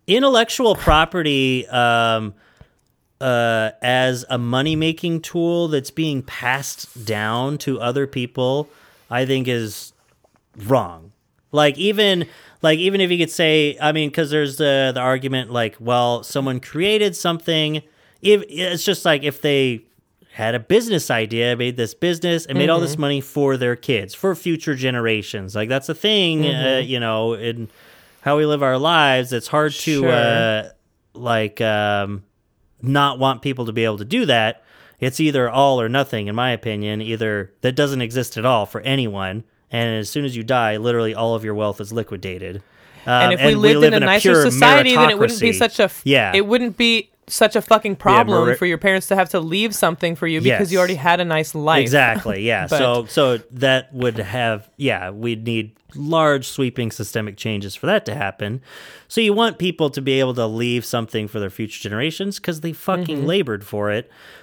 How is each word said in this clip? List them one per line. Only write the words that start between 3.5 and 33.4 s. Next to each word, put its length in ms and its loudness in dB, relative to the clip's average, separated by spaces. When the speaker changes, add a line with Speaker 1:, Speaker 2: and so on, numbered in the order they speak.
Speaker 1:
as 460 0
a 100 -2
money-making 840 -2
tool 460 -2
that's 220 -4
being 320 -4
passed 840 -8
down 540 -2
to 220 -4
other 260 -2
people, 640 -2
I 160 0
think 220 -2
is 440 -6
wrong. 560 -2
Like, 260 2
even, 480 0
like, 160 4
even 220 0
if 100 2
you 80 2
could 120 0
say, 500 2
I 120 2
mean, 180 -2
'cause 200 -2
there's 280 -2
the, 360 2
the 60 -4
argument, 500 -2
like, 300 -2
well, 420 0
someone 380 -4
created 560 -2
something. 680 -2
If, 260 4
it's 360 -6
just 200 -2
like 180 2
if 180 -4
they 400 0
had 200 -2
a 60 -4
business 500 0
idea, 460 0
made 220 -4
this 160 -2
business, 500 -2
and 140 -4
made 100 2
all 120 2
this 120 -2
Speaker 2:
Mm-hmm. 80 -6
Speaker 1:
money 220 0
for 340 0
their 180 0
kids, 400 -4
for 200 -2
future 400 -4
generations. 840 -4
Like, 140 -4
that's 180 -4
a 60 -6
thing, 500 0
uh, 60 0
Speaker 2:
Mm-hmm. 380 -2
Speaker 1:
you 120 -4
know, 320 -2
in 360 -6
how 160 0
we 80 2
live 180 0
our 140 2
lives. 560 2
It's 160 -6
hard 240 0
to, 60 -10
Speaker 2:
Sure. 120 2
Speaker 1:
uh, 560 0
like, 480 -4
um, 640 -2
not 360 2
want 220 0